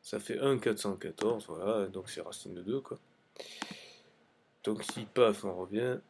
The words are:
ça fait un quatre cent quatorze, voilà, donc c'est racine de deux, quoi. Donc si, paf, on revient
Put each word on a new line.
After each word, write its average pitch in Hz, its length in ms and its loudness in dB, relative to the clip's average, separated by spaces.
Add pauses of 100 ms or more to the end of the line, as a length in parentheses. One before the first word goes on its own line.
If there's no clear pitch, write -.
ça - 180 -6
fait 110 220 -4
un 135 180 4
quatre 107 200 2
cent 101 180 -2
quatorze, 104 500 0
voilà, 98 400 0
donc 95 220 -8
c'est - 140 -8
racine 90 320 -10
de 87 80 -10
deux, 117 180 -2
quoi. - 180 -10 (1700)
Donc 107 180 0
si, - 220 -6
paf, 107 400 6
on 95 100 -2
revient 104 440 0 (120)